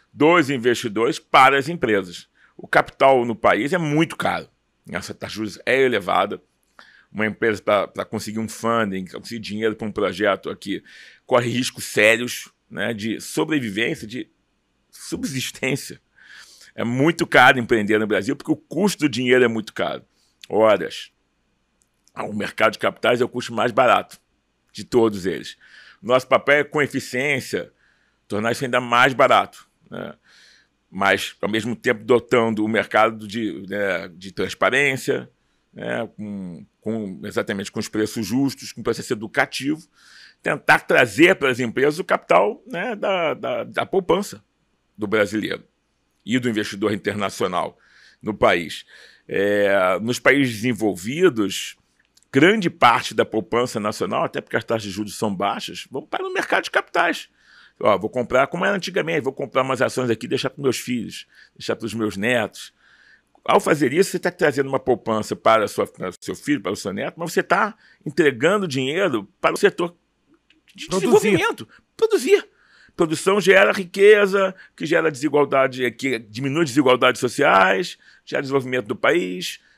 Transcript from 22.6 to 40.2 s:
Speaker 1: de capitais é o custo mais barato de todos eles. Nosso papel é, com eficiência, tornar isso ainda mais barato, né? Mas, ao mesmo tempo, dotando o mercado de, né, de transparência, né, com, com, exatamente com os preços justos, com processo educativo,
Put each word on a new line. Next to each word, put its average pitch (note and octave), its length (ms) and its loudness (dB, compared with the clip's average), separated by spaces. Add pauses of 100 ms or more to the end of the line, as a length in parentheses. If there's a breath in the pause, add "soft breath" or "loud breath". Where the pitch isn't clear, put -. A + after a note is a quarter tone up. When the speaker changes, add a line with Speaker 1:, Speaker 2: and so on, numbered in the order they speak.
Speaker 1:
de - 40 -14
capitais A#2 440 0
é - 20 2
o A#2 40 -2
custo A#2+ 260 -10
mais A2+ 180 -2
barato G#2 480 2 (500)
de E2+ 140 -14
todos G#2+ 400 2
eles. D#2+ 320 -6 (460 loud breath)
Nosso B2 260 2
papel C#3+ 320 4
é, C#3+ 40 0
com D3 180 -2
eficiência, B2+ 920 -4 (560)
tornar G#2+ 240 -2
isso C#3+ 120 -6
ainda B2 180 0
mais B2 320 4
barato, A#2 520 4 (240)
né? F#2+ 240 -12 (760 soft breath)
Mas, G2 500 0
ao - 80 -2
mesmo A2 260 -4
tempo, A2 300 -2
dotando A2+ 580 2
o G#2+ 60 -2
mercado A2 580 2
de, G2 400 -8
né, F#2+ 420 -4
de F#2 220 -18
transparência, B2+ 1000 0 (440)
né, A#2 340 -6 (100)
com, G2 500 -12 (160)
com, G#2+ 420 -6
exatamente G2+ 480 -6
com A2+ 80 -6
os G#2 80 -6
preços G#2+ 380 -4
justos, C3 460 -4
com A#2+ 100 -14
processo A#2 320 -4
educativo, C3 760 -4 (520 loud breath)